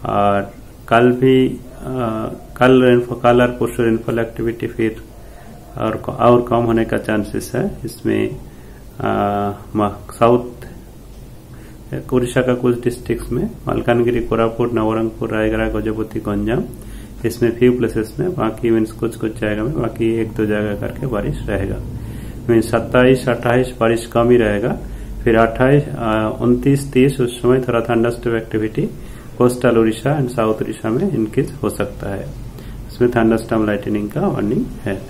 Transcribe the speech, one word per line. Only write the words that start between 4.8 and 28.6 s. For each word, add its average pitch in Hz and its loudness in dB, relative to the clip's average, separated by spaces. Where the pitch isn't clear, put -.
और 110 -2
क-, - -4
और 120 4
कम 117 2
होने 113 2
का 113 -2
चांसेस 104 -4
है। 190 -2
इसमें, - -2
अ, 101 0
म-, 104 0
साउथ 120 4
उड़ीसा 123 2
का 123 2
कुछ 123 0
डिस्ट्रिक्ट्स - -4
में, 170 -2
मालकानगिरी, 120 2
कोरापुट, 113 0
नवरंगपुर, 110 -2
रायगढ़, 110 0
गजपति, 107 -4
गंजाम, 104 -2
इसमें 117 0
फ्यू 123 6
प्लेसेस 113 -2
में, 180 -2
बाकी 110 -2
मीन्स 110 2
कुछ-कुछ - -6
जगह 107 -2
में, 131 -2
बाकी 113 -2
एक 110 -4
दो 110 2
जगह 104 0
करके 113 -6
बारिश 110 -4
रहेगा। 101 -2
मीन्स 113 4
सत्ताईस, 127 4
अट्ठाईस 123 2
बारिश 113 2
कम 120 2
ही 123 8
रहेगा। 110 2
फिर 113 4
अट्ठाईस, 131 4
अ, 110 -2
उनतीस, 139 2
तीस, 131 4
उस 120 -2
समय 127 4
थोड़ा 117 0
थंडरस्टॉर्म 117 0
एक्टिविटी 110 -2